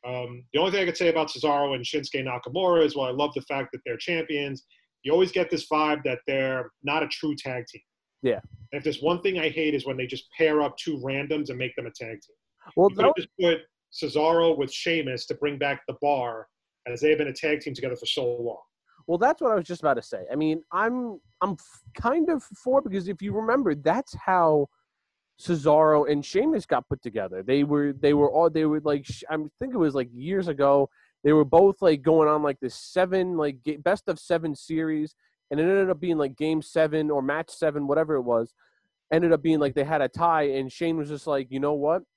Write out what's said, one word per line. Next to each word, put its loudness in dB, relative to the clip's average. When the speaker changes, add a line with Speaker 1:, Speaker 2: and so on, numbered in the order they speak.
Speaker 1:
Um, -10
the 0
only 2
thing 0
I 0
could -4
say 2
about 0
Cesaro 0
and -6
Shinsuke -6
Nakamura 2
is, 0
while -2
I -4
love -2
the -4
fact -6
that -14
they're -6
champions, -6
you 0
always 4
get 0
this -4
vibe 2
that -2
they're -2
not 0
a -4
true -4
tag -8
team. -20
Speaker 2:
Yeah. 0
Speaker 1:
And -8
if -12
there's -4
one 0
thing 0
I 0
hate 0
is -4
when -6
they -6
just -12
pair 4
up -2
two -6
randoms -4
and -8
make -6
them -8
a -10
tag -14
team. -20
Speaker 2:
Well, 6
Speaker 1:
You -10
could've 6
Speaker 2:
that -4
Speaker 1:
just -10
put 2
Cesaro 2
with -4
Sheamus -4
to -6
bring -4
back -2
the -10
Bar, -2
as -8
they 2
have 4
been -2
a -8
tag -2
team -10
together -6
for -12
so -2
long. -8
Speaker 2:
Well, 0
that's 2
what 0
I 2
was -2
just -10
about 4
to -4
say. -10
I -4
mean, 0
I'm, -4
I'm 0
f-, -18
kind 0
of -2
for, 0
because -4
if -8
you -6
remember, 0
that's -2
how 2
Cesaro 4
and 0
Sheamus 0
got -2
put -8
together. -6
They 2
were, 0
they 2
were 4
all, 4
they 2
were, 0
like, -2
sh-, -14
I -4
think -8
it -2
was, 2
like, -2
years -4
ago. 2
They 6
were 6
both, 4
like, 4
going 4
on, 2
like, -2
this -8
seven, -2
like, -4
ga-, -4
best -2
of -4
seven -2
series, -4
and -2
it 2
ended 2
up 0
being, -2
like, -2
game 0
seven 0
or 0
match -4
seven, -2
whatever 2
it 0
was. 0
Ended 4
up 2
being, 2
like, 0
they 0
had -2
a 2
tie, 2
and -2
Shane -2
was -4
just -10
like, -2
"You -6
know 0
what? 0